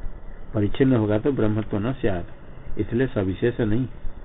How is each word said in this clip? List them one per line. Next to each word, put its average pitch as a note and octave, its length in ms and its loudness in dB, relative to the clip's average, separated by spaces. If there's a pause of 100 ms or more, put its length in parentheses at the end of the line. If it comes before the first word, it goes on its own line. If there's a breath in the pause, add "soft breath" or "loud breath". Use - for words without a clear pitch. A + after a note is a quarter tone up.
(540)
परिच्छिन्न A#2+ 420 4
होगा G#2+ 240 2
तो C#3+ 120 2
ब्रह्मत्व G#2+ 460 0
न A2+ 160 0
स्यात्, - 840 -4
इसलिए A#2 280 0
सविशेष A2+ 540 0
नहीं, A2+ 260 2 (380)